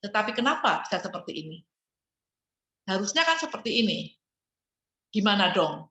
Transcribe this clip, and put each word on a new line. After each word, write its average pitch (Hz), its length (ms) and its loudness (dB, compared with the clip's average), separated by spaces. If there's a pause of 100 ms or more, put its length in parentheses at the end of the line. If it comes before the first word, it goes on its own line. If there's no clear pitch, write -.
Tetapi 214 340 0
kenapa 247 480 2
bisa 180 160 -2
seperti - 320 -10 (140)
ini? 160 120 -14 (1300)
Harusnya 202 400 2
kan 330 140 4
seperti 233 420 -2
ini. 202 160 2 (1120)
Gimana 202 400 4
dong? 170 400 0